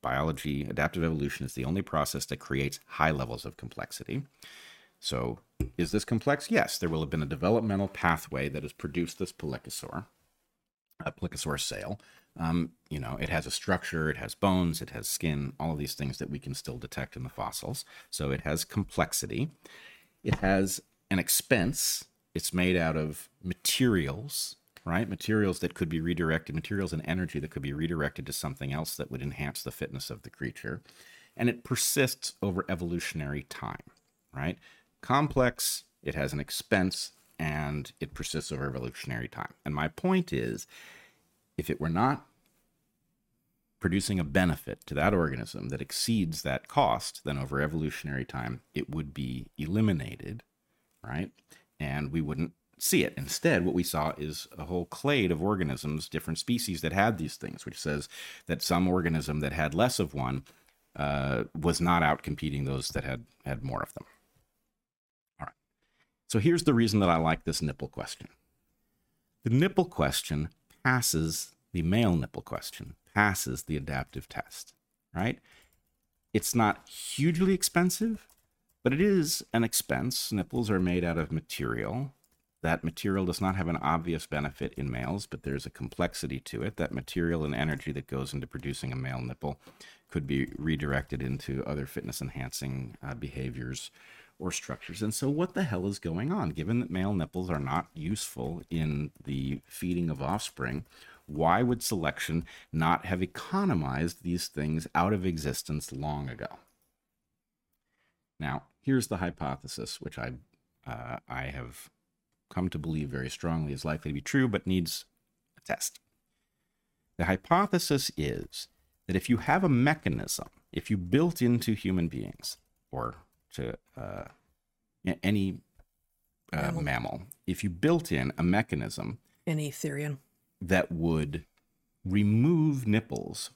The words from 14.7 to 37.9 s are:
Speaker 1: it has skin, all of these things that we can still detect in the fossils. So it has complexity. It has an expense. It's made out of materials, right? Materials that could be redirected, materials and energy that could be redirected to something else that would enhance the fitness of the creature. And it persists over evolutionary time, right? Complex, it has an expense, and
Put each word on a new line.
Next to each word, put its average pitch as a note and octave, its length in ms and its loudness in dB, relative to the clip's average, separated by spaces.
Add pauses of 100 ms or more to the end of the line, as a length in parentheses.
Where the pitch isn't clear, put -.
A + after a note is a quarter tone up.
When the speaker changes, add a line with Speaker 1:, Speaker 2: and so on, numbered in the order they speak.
Speaker 1:
it - 100 -10
has - 160 -6
skin, C#2+ 520 -2
all E2 120 0
of D2+ 80 -2
these C#2 160 -4
things C#2 240 -4
that - 100 -6
we C#2+ 80 -6
can - 160 -8
still - 240 -8
detect - 380 -8
in B2+ 80 -8
the C3 60 -8
fossils. - 540 -6 (280)
So D2 200 -2
it C2+ 100 0
has D2+ 240 0
complexity. - 840 -2 (720)
It - 120 2
has F#2+ 460 2 (300)
an F#2+ 80 4
expense. - 840 2 (280)
It's - 200 -2
made F2+ 220 4
out D#2+ 220 4
of D#2 320 -4 (120)
materials, F#2 1120 2 (280)
right? E2+ 240 0
Materials G2 520 2
that - 160 -2
could F2 120 0
be D#2+ 140 0
redirected, D#2+ 540 0
materials F#2 360 -2
and D#2+ 140 -2
energy E2 340 -2
that D2+ 120 -6
could - 100 -6
be C#2 120 -4
redirected D2+ 520 -2
to C#2 80 -8
something C#2 400 -4
else D#2 240 -4
that - 140 -6
would B1+ 100 -6
enhance C#2 420 -6
the B1+ 80 -6
fitness - 380 -8
of A2 140 -12
the - 60 -14
creature. - 520 -8 (560)
And A#2 100 2
it - 160 -2
persists - 760 0
over F#2+ 260 0
evolutionary E2 760 -2
time, - 400 -8 (500)
right? E2+ 240 -2 (440)
Complex, C3 840 2 (200)
it C#2+ 120 -2
has C#2 180 0
an C#2+ 60 -2
expense, - 720 0 (280)
and D2 600 -2